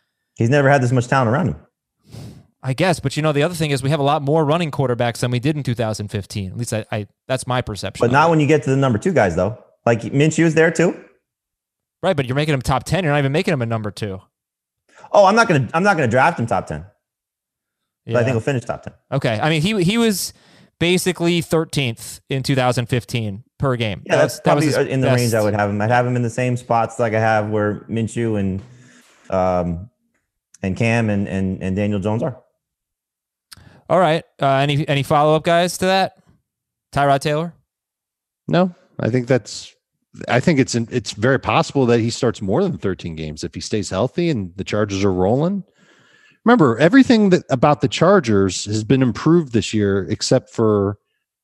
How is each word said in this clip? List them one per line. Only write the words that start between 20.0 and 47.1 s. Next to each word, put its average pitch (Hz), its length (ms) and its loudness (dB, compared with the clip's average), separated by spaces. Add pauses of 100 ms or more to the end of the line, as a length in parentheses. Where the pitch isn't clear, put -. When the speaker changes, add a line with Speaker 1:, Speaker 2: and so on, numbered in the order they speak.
Speaker 2:
basically 170 640 0
thirteenth 147 840 -4
in 135 140 -4
two 139 140 0
thousand 123 300 0
fifteen 113 580 -4 (160)
per 131 160 0
game. 110 300 -4
Speaker 1:
Yeah, - 100 0
Speaker 2:
That 143 60 4
Speaker 1:
that's 156 120 -2
Speaker 2:
was, - 80 -16
that - 140 2
was 156 80 2 (100)
Speaker 1:
probably 135 120 0
Speaker 2:
his - 60 -6
Speaker 1:
in 131 100 0
the 127 40 2
range 127 140 2
Speaker 2:
best. 113 160 0
Speaker 1:
I 107 80 2
would 104 100 0
have 104 160 0
him. 104 100 -2
I'd 110 120 0
have 123 120 4
him 123 120 -2
in 123 60 0
the 117 80 -2
same 123 260 -2
spots 117 420 -2
like 113 160 0
I 110 60 2
have 110 300 0
where 104 380 -2
Minshew 113 520 -4
and, 95 200 -2 (680)
um, 90 580 -2 (760)
and 92 120 -4
Cam 113 340 0
and, 101 180 -2
and, 95 340 -4
and 95 140 -4
Daniel 104 240 -2
Jones 107 240 -4
are. 131 180 -8 (1500)
Speaker 2:
All 160 120 2
right. 165 240 2 (160)
Uh, 139 160 2
any, 143 320 0
any 139 140 0
follow-up, 151 420 2
guys, 170 340 0
to 185 80 -2
that? 190 300 0 (760)
Tyrod 139 280 2
Taylor? 156 340 -4 (920)
Speaker 3:
No, 175 260 2 (260)
I 113 100 0
think 120 160 -2
that's, - 480 -4 (540)
I 123 120 2
think 156 180 2
it's, 120 160 2
it's 117 380 -4
very 123 260 0
possible 135 480 0
that 120 140 4
he 113 100 -2
starts 110 300 -2
more 107 220 -2
than 160 160 -4
thirteen 87 380 -6
games 78 280 -10
if 85 100 -10
he - 60 -12
stays 104 300 -6
healthy 131 400 -2
and 98 260 -6
the 95 80 -8
Chargers 101 400 -2
are 98 80 2
rolling. 139 520 0 (800)
Remember, 160 340 4
everything 214 520 6